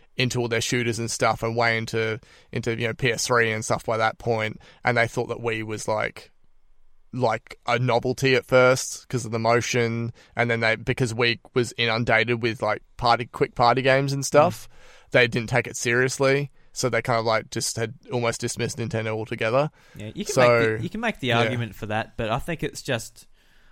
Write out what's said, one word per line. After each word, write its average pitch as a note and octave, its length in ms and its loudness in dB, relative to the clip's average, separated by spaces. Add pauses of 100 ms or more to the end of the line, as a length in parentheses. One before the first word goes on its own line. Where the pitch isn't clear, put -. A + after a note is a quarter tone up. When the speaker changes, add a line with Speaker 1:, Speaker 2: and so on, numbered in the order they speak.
(160)
Speaker 1:
into B2 240 0
all A#2+ 80 -2
their A2+ 120 0
shooters A#2 380 -2
and A#2 120 -4
stuff A2+ 320 0
and A2+ 140 -2
way A#2 220 2
into, A2 400 -4 (320)
into, A#2 280 -4
you A#2 100 -2
know, A2 60 -6
P A#2+ 180 0
S - 160 -4
three A#2 240 2
and G#2+ 120 -6
stuff - 200 -2
by A2+ 140 -2
that A2+ 200 0
point, A2 420 -4 (240)
and B2 120 2
they A#2 100 4
thought A2+ 220 -4
that A2+ 100 -6
Wii A2+ 240 -4
was, G#2+ 240 -8
like, A2 440 -4 (840)
like, A2+ 520 -2
a A#2+ 120 2
novelty B2+ 560 2
at A#2+ 120 2
first B2+ 640 4
'cause A#2+ 180 -4
of A2 60 -8
the A#2 60 -2
motion, A#2 720 0 (220)
and A#2+ 160 0
then A2+ 100 0
they, A2+ 160 2
because A#2 360 -2
Wii A#2 280 0 (140)
was B2 220 0
inundated A#2 640 2
with, A#2 200 -2
like, G#2+ 200 -2 (140)
party, A#2+ 300 2
quick - 280 -4
party B2 280 4
games C3+ 320 4
and C#3 100 -4
stuff, D3 440 4
Speaker 2:
Mm. - 420 -20
Speaker 1:
they B2 180 6
didn't A2+ 220 -4
take B2 160 0
it - 100 -12
seriously, C3+ 760 2 (220)
so - 160 -2
they A#2 140 0
kind A#2 160 0
of, A2+ 80 -4
like, A2 240 0
just - 260 -6
had A#2 180 -4 (160)
almost A#2+ 300 -2
dismissed A#2+ 380 -4
Nintendo A2+ 300 -4
altogether. A2+ 640 0 (240)
Speaker 2:
Yeah, G#2+ 200 -14
you G3 100 -8
can - 100 -6
Speaker 1:
So, C3 60 4
Speaker 2:
make A#2 380 4
the, A2+ 60 -6
you - 40 -6
can G#3+ 120 -8
make A#3 200 -4
the B2+ 80 -4
Speaker 1:
yeah. A#2 120 4
Speaker 2:
argument A2+ 340 -2
for - 120 -12
that, G#2+ 300 -4
but A2+ 140 -4
I A#2 80 0
think - 240 -6
it's - 180 -8
just, - 460 -8 (460)